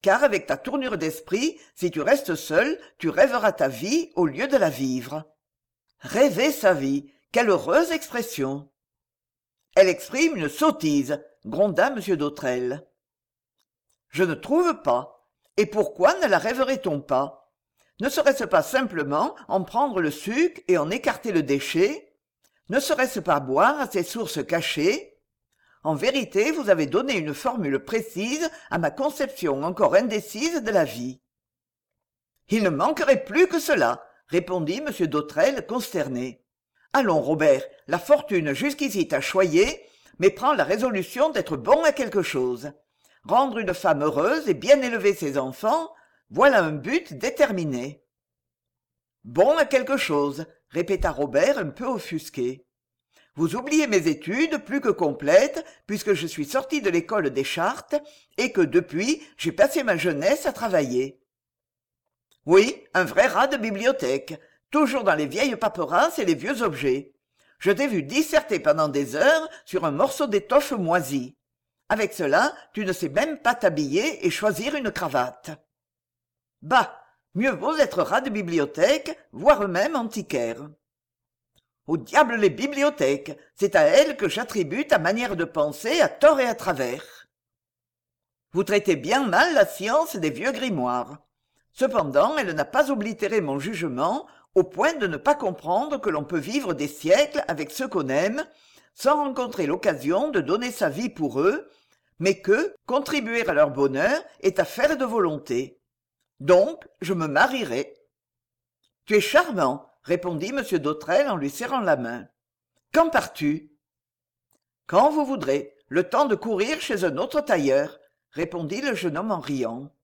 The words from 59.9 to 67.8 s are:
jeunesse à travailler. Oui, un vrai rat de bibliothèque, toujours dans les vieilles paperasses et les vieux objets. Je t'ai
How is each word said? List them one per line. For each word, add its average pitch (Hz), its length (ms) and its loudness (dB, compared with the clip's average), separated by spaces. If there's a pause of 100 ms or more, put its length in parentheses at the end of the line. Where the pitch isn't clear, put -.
jeunesse 165 500 0
à - 80 0
travailler. 135 680 -2 (1300)
Oui, 196 380 4 (100)
un 180 120 2
vrai 202 200 2
rat 254 220 2
de 277 100 -4
bibliothèque, 196 840 -2 (300)
toujours 269 360 2
dans 175 100 4
les 151 120 -2
vieilles 220 280 -2
paperasses 214 640 0
et 220 60 -2
les 165 100 2
vieux 220 260 -4
objets. 139 520 -2 (460)
Je 196 120 2
t'ai 269 160 0